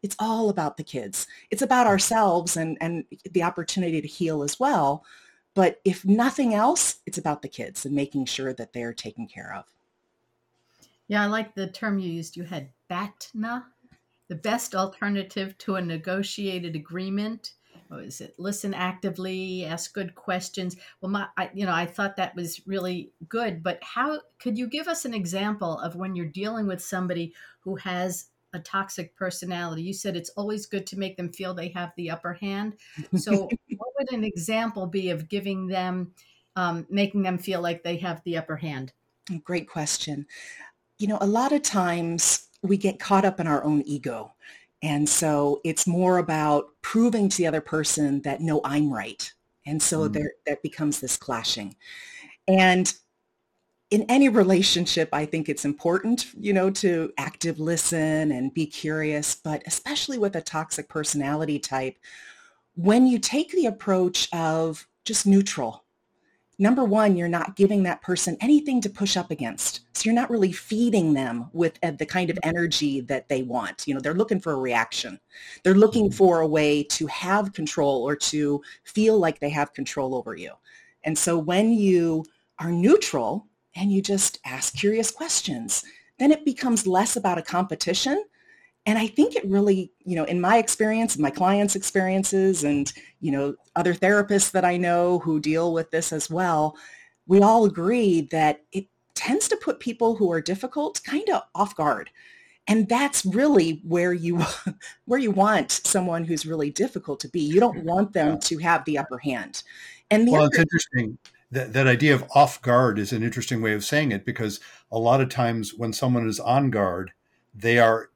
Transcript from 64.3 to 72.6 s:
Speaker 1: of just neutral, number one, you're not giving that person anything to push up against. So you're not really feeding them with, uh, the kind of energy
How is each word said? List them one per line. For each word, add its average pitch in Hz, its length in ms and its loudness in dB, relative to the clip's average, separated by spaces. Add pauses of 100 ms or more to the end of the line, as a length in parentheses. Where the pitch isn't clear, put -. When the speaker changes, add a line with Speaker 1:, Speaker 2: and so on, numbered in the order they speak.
Speaker 1:
of 160 540 -2 (180)
just - 220 -2
neutral, 196 580 2 (720)
number 247 260 4
one, 208 320 4
you're 170 120 0
not 170 280 -4
giving 196 280 4
that 175 180 -4
person 180 380 -2
anything 285 420 4
to 202 80 -4
push 196 260 -2
up 175 140 -4
against. - 500 -6 (160)
So - 80 -6
you're 220 100 2
not 240 160 0
really 196 220 2
feeding 214 600 2
them 123 380 -2
with, 165 300 0
uh, 165 100 -2
the 151 140 -6
kind 151 240 -2
of 190 120 -4
energy 165 600 0